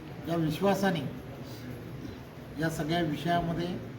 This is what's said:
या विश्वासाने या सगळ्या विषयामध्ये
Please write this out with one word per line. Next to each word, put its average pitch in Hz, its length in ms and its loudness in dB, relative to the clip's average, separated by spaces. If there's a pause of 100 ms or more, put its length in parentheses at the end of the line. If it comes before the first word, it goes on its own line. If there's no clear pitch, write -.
(280)
या 170 80 2
विश्वासाने 185 640 4 (1600)
या 160 100 2
सगळ्या 160 300 2
विषयामध्ये 170 680 2 (300)